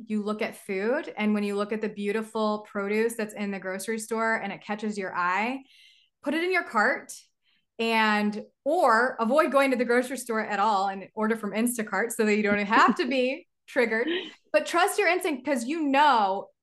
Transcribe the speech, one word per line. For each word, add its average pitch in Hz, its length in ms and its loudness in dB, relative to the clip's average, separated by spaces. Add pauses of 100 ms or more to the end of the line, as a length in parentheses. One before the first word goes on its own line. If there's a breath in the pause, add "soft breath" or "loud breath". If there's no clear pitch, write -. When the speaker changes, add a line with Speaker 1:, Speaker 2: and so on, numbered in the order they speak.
Speaker 1:
you 214 160 -2
look 208 200 -4
at - 140 -4
food 220 600 -4
and 214 160 0
when 208 100 0
you 202 120 -4
look 208 160 -4
at 220 100 -4
the 220 80 -4
beautiful 214 800 -4
produce 214 460 -2
that's 214 180 -6
in 208 180 -6
the 196 80 -6
grocery 196 400 -6
store 226 360 -2
and 196 160 -6
it 160 100 -12
catches 208 360 -6
your 190 180 -6
eye, 202 440 0 (600 soft breath)
put 285 120 -2
it 330 100 0
in 359 80 0
your 349 120 2
cart 240 500 0 (640)
and, 214 640 2 (220)
or 262 540 4
avoid 262 320 2
going 277 200 4
to 247 60 0
the 240 80 0
grocery 247 320 0
store 226 240 -4
at 202 180 -4
all 202 300 2
and 190 260 -8
order 220 220 0
from 208 140 -6
Instacart 220 600 -2
so 220 140 0
that 208 100 4
you 208 80 0
don't 202 160 2
have 226 360 4
to 330 120 -2
be 262 400 -2 (100)
Speaker 2:
<laughs> - 100 -20
Speaker 1:
triggered, 233 400 0 (440 loud breath)
but 302 140 2
trust 381 340 2
your 403 80 2
instinct 349 380 0
'cause 277 180 0
you 311 200 -4
know 262 640 4 (160)